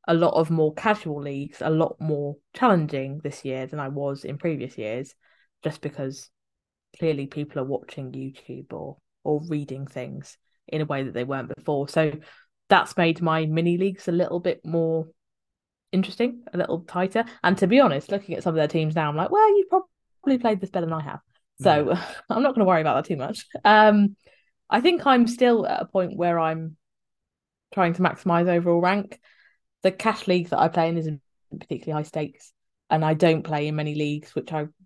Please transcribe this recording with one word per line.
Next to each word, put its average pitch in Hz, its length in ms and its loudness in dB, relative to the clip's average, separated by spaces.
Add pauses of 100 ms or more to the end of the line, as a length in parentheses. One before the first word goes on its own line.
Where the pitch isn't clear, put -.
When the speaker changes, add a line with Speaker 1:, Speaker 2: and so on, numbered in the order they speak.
Speaker 1:
a 170 60 2
lot 170 220 4
of 160 160 2
more 156 240 2
casual 160 480 -2
leagues 143 400 -10
a 160 80 0
lot 160 280 0
more 147 380 -4 (160)
challenging 147 720 0
this 139 220 -10
year 131 200 -6
than 147 140 -10
I 139 80 -6
was 139 380 -6
in 143 100 -8
previous 135 400 -6
years, 120 380 -8 (480)
just 156 180 -6
because 135 480 -10 (720)
clearly 143 280 -2
people 147 360 -8
are - 20 -6
watching 135 480 -8
YouTube 135 600 -14
or, 139 240 -12 (240)
or 151 260 -2
reading 139 380 -8
things 139 500 -14 (320)
in 156 140 -4
a - 20 -4
way 139 200 -4
that 123 100 -8
they 123 100 -4
weren't 135 320 -6
before. 143 320 -4
So 156 240 0 (560)
that's - 300 4
made 165 240 2
my 160 240 0
mini 170 320 0
leagues 190 280 -4
a 175 60 -2
little 170 260 0
bit 175 280 -4
more 160 400 0 (840)
interesting, 214 500 -2 (100)
a 180 60 -4
little 170 220 -2
tighter. 190 440 -2 (180)
And 180 140 2
to 190 100 2
be 240 140 6
honest, 156 300 2
looking 196 240 -4
at - 80 -8
some 170 100 0
of 160 40 0
their 151 120 2
teams 156 260 0
now, 156 140 0
I'm 147 80 -4
like, 170 140 -2
"Well, 415 260 4
you've 381 140 2
probably - 680 -2
played 214 220 0
this 190 80 -6
better 175 160 -2
than 165 80 -2
I 160 80 -4
have." - 200 -10 (420)
So 151 260 4
Speaker 2:
Yeah. 170 160 0 (120)
Speaker 1:
<laughs> - 120 -16
I'm 226 140 0
not 269 120 2
gonna 214 120 2
worry 170 160 4
about 139 140 2
that 151 120 -2
too 170 80 -4
much. 139 300 -8 (180)
Um, 208 520 8 (580)
I 226 60 2
think 339 260 2
I'm 247 220 6
still 240 400 2
at - 140 -2
a - 20 -8
point 180 320 -2
where 170 200 0
I'm 160 400 -2 (960)
trying 175 220 2
to 180 80 -2
maximise 170 460 2
overall 170 320 2
rank. 196 400 -2 (640)
The 185 80 2
cash - 340 -4
league 180 220 2
that - 100 -2
I 165 80 4
play 165 220 0
in 170 100 -2
isn't 156 220 -6 (400)
particularly 151 360 -8
high 151 120 -6
stakes, - 440 -8 (380)
and 160 140 2
I 156 100 2
don't 160 300 2
play 151 240 -4
in 151 80 -4
many 151 180 -4
leagues 151 400 -6
which - 180 -8
I 151 140 -4 (200)